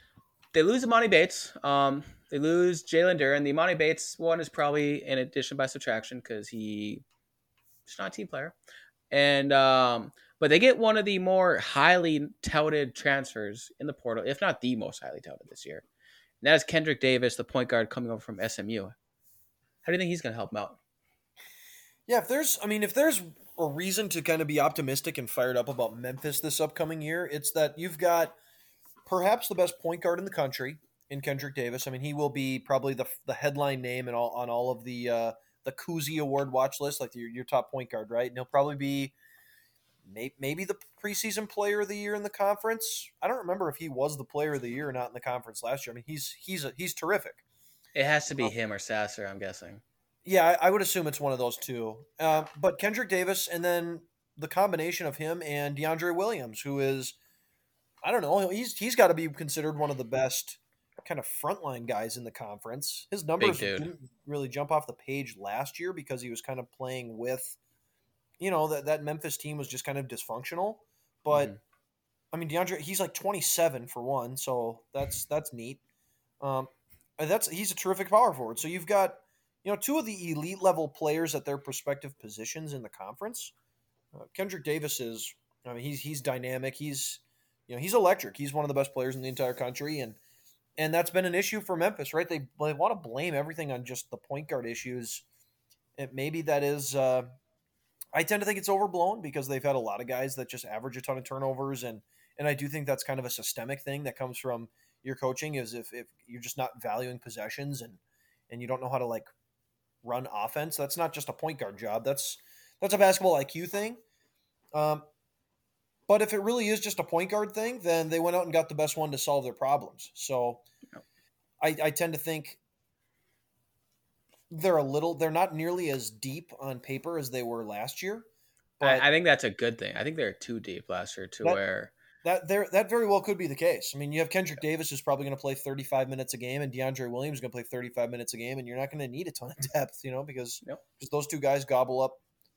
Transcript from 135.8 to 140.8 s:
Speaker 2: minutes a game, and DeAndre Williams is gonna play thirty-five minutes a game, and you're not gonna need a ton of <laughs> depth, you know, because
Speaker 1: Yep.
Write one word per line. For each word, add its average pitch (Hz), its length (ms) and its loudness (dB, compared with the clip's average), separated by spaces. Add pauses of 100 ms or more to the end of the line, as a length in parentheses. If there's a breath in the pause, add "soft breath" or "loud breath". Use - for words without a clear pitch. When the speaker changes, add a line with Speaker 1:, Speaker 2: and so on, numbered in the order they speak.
Speaker 2:
minutes 131 240 -6
a 127 40 -8
game, 127 240 -6
and 135 100 -4
DeAndre 131 380 -2
Williams 135 280 -4
is 117 40 -12
gonna 123 100 -6
play 123 120 -8
thirty-five 123 480 -4
minutes 120 220 -8
a 120 40 -10
game, 123 220 -6
and 123 80 -10
you're 120 100 -10
not 139 140 -4
gonna 147 160 -6
need 147 200 -8
a - 40 -8
ton 123 200 -12
of - 60 -16
<laughs> 139 160 -6
depth, - 300 -4
you 135 80 -8
know, 131 120 -6
because 127 440 -10
Speaker 1:
Yep. 143 120 -12 (200)